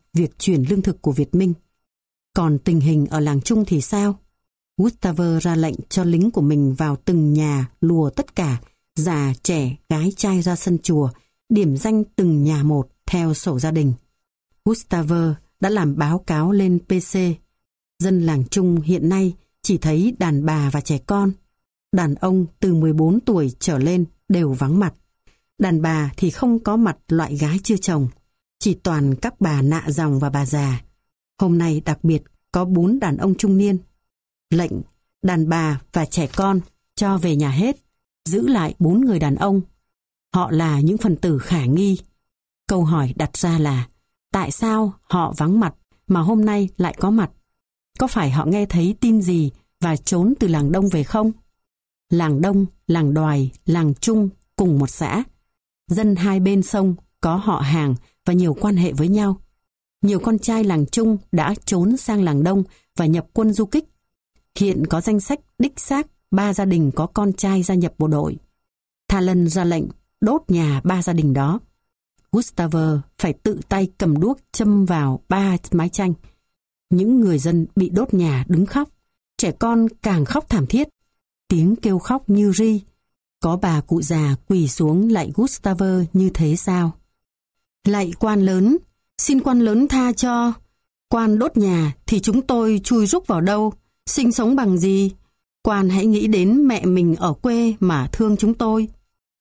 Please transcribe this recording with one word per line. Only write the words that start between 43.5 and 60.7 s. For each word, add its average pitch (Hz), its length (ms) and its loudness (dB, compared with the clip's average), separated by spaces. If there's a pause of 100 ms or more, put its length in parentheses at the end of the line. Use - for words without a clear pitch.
là 135 280 -2 (440)
tại 180 200 -4
sao 220 420 -2 (100)
họ 175 340 -2
vắng 175 220 2
mặt 185 160 0 (320)
mà 180 140 2
hôm 214 240 2
nay 202 320 0
lại 180 220 -2
có 185 100 0
mặt? 214 220 0 (680)
Có 262 80 0
phải 165 240 -2
họ 147 140 0
nghe 202 200 0
thấy 175 340 0
tin 220 220 2
gì 170 300 0 (300)
và 165 140 -2
trốn 180 440 0
từ 208 80 0
làng 147 240 0
Đông 190 180 0
về 160 140 0
không? 220 280 0 (800)
Làng 156 320 0
Đông, 196 240 2 (220)
làng 160 260 2
Đoài, 147 380 0 (140)
làng 160 280 0
Trung 214 360 0 (260)
cùng 170 240 2
một 170 100 0
xã. 175 340 -4 (640)
Dân 202 280 2
hai 190 240 0
bên 190 240 2
sông 190 320 0 (260)
có 165 140 0
họ 196 240 0
hàng 139 360 0 (300)
và 175 80 2
nhiều 175 280 2
quan 208 160 2
hệ 175 160 0
với 147 140 0
nhau. 196 340 0 (600)
Nhiều 202 180 2
con 220 200 0
trai 226 240 -2
làng 160 220 0